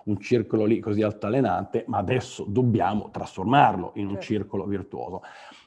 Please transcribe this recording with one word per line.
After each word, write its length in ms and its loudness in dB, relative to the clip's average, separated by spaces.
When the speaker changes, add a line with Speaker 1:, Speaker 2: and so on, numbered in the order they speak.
Speaker 1:
un 140 0
circolo 460 2
lì 140 4
così 220 0
altalenante, 840 0
ma 100 -4
adesso 500 -2
dobbiamo 640 2
trasformarlo 840 2
in 120 -4
un 40 -4
Speaker 2:
Certo. 140 -6
Speaker 1:
circolo 400 -4
virtuoso. 560 -6